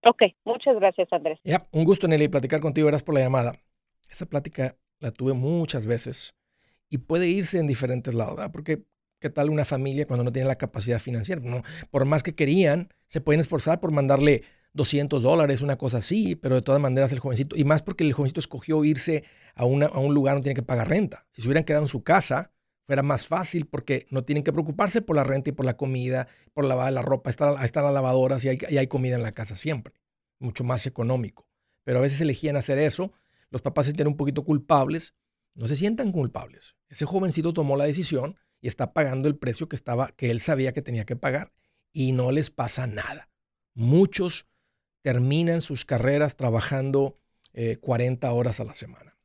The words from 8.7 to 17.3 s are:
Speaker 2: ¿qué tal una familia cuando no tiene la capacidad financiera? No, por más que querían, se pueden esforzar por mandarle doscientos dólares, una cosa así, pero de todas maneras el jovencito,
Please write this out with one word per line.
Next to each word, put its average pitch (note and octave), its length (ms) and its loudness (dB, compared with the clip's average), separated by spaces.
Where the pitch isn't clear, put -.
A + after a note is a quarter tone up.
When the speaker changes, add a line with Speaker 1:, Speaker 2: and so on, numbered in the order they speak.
Speaker 2:
¿qué D3+ 120 -6
tal D3+ 180 0
una D3+ 160 0
familia C#3 400 -4
cuando B2 180 -2
no A#2+ 80 -2
tiene C3 160 -2
la C3 100 0
capacidad A2+ 420 -4
financiera? B2 440 -6
No, B2 200 -6
por C3+ 160 0
más C#3+ 160 2
que D#3+ 140 -6
querían, D#3+ 580 2
se D3+ 140 -4
pueden D3+ 200 4
esforzar D#3+ 380 0
por E3+ 120 0
mandarle C#3 520 4
doscientos C#3+ 520 0
dólares, C#3+ 380 4
una C#3 160 0
cosa B2 200 -2
así, F#3 380 0
pero C3 200 0
de B2 60 4
todas C#3 180 2
maneras C3+ 320 2
el B2+ 80 -4
jovencito, C3 360 -2